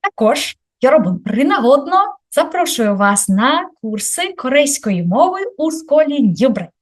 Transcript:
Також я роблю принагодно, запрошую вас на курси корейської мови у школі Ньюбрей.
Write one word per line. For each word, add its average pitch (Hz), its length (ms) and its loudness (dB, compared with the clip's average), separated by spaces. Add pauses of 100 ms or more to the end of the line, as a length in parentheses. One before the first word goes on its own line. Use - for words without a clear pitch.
Також 277 560 -2 (240)
я 254 100 4
роблю 190 340 2
принагодно, 311 920 0 (140)
запрошую 311 680 -2
вас 202 320 2
на 277 420 0 (120)
курси 226 500 -6
корейської 262 720 -2
мови 311 380 0 (180)
у 320 120 0
школі 294 520 0
Ньюбрей. 202 460 0 (140)